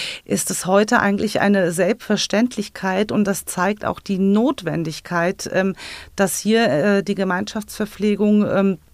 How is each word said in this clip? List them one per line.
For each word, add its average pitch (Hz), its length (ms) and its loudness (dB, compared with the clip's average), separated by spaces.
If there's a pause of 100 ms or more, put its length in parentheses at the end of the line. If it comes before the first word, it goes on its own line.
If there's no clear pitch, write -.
(240)
ist - 280 -2
es - 160 -4
heute 208 320 4
eigentlich 202 420 0
eine 196 300 2
Selbstverständlichkeit 202 1400 -2
und 208 120 2
das 196 220 -2
zeigt 196 400 -2
auch - 140 -4
die 190 200 -4
Notwendigkeit, 175 1300 0
ähm, 190 220 0 (420)
dass 190 220 0
hier, 220 320 2
äh, 196 340 2
die 202 120 -4
Gemeinschaftsverpflegung, 208 1300 0
ähm, 196 300 2 (160)